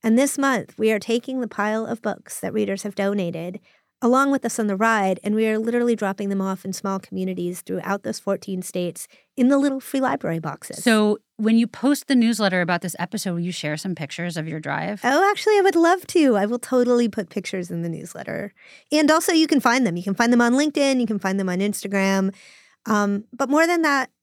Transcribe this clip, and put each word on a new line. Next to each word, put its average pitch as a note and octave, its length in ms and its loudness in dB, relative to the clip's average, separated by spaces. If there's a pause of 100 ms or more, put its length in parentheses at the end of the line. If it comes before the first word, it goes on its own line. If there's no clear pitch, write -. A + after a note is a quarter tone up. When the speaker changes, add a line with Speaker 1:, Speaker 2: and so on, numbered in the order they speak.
Speaker 1:
And A3+ 160 4
this C#4 200 2
month, C4+ 400 -2
we A3 120 2
are G#3+ 80 2
taking A#3+ 420 -2
the A#3 80 -4
pile G#3+ 360 -2
of A#3 160 -8
books - 400 -8
that F#3+ 140 -8
readers G3 300 -2
have G3+ 100 -8
donated, F3+ 680 -4 (420)
along C4 280 4
with C#4 160 0
us - 120 -4
on A3 80 0
the G3+ 80 0
ride, G3 480 2
and G#3 120 -2
we A3 120 2
are G#3+ 120 0
literally A#3 360 0
dropping G3 360 -4
them G3 100 0
off F#3+ 240 -4
in G3 80 -6
small G3 260 -4
communities F#3 640 -6
throughout F#3 420 -6
those G#3+ 160 -8
fourteen F#3+ 440 -6
states F3 440 -6 (300)
in B3 120 4
the C#4 100 4
little C#4 200 0
free C4 220 -4
library E3 400 -2
boxes. - 420 -10
Speaker 2:
So G#3+ 360 4 (180)
when A3 200 2
you A#3 120 4
post - 400 -2
the C#4 80 2
newsletter G#3 460 2
about F3 200 0
this F3+ 160 -8
episode, F3+ 360 -6
will E3+ 60 -4
you F3 120 -4
share D3+ 240 -6
some F3+ 180 -6
pictures E3 420 -8
of D#3+ 120 -6
your D#3+ 120 -8
drive? D#3+ 440 -6
Speaker 1:
Oh, D#4+ 260 4
actually, G#4 260 2
I G4+ 60 4
would F#4+ 140 4
love E4+ 320 2
to. C#4 280 4
I G3+ 100 2
will A#3+ 120 -2
totally A#3+ 500 2
put F#3+ 220 -6
pictures F3+ 400 -8
in E3+ 120 -6
the E3+ 60 -4
newsletter. - 640 -10 (380)
And D4+ 200 4
also, D#4+ 220 4
you D#4+ 140 4
can C#4+ 140 4
find B3 260 4
them. E3+ 100 0
You F3 60 -6
can G3 120 -2
find A#3+ 180 2
them A#3+ 100 6
on A#3+ 120 4
LinkedIn. C#4 460 2
You A#3 60 0
can G#3+ 140 -2
find F#3+ 180 -2
them F#3+ 100 -2
on F3+ 120 0
Instagram. G3 760 0 (520)
Um, G#3 460 0
but C4+ 160 -2
more D#4 180 4
than E4+ 160 2
that C#4+ 280 0 (120)